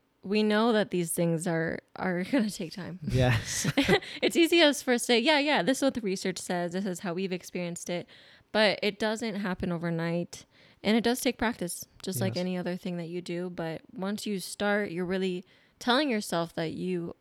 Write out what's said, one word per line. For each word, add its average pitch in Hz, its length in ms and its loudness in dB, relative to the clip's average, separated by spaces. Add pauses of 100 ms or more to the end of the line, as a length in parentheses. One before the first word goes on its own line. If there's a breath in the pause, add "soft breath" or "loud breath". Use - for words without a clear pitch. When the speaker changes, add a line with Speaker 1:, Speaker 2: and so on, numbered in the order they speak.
(240)
Speaker 1:
we 214 200 2
know 214 280 4
that 214 180 4
these 175 220 0
things 170 360 2
are, 165 320 -2 (160)
are 180 280 -2
<laughs> 180 60 -10
gonna 220 200 2
take 165 240 -8
time. 175 280 -10
Speaker 2:
Yes. 123 640 2 (100)
Speaker 1:
<laughs> - 0 - (460 loud breath)
It's - 140 0
easy 339 240 6
as 294 220 6
for 262 120 2
us 247 80 0
to - 40 -6
say, 240 120 6
"Yeah, 294 220 4
yeah, 285 220 2
this 262 160 2
is - 40 -8
what 277 120 4
the 247 60 -8
research 190 380 -2
says. 175 340 -2
This 190 140 -2
is 180 140 -4
how 180 140 -4
we've 185 180 -4
experienced 175 580 -6
it." 175 160 -4 (460 loud breath)
But 208 300 4
it 202 180 0
doesn't 220 360 -2
happen 185 360 -2
overnight. 170 720 -2 (400 soft breath)
And 214 120 4
it 233 80 4
does 240 160 2
take 254 180 -2
practice, - 480 -4 (160)
just 185 180 -4
like 190 140 0
Speaker 2:
Yes. 180 60 -2
Speaker 1:
any 180 180 -2
other 180 180 -4
thing 180 220 -6
that 165 100 -8
you 175 140 -6
do. 180 280 -6
But 165 320 -6 (100)
once 196 340 -6
you 208 140 -2
start, 208 500 -2
you're 180 140 -4
really 185 400 -2 (340 soft breath)
telling 269 320 2
yourself 180 460 -2
that 165 160 -2
you 175 480 -4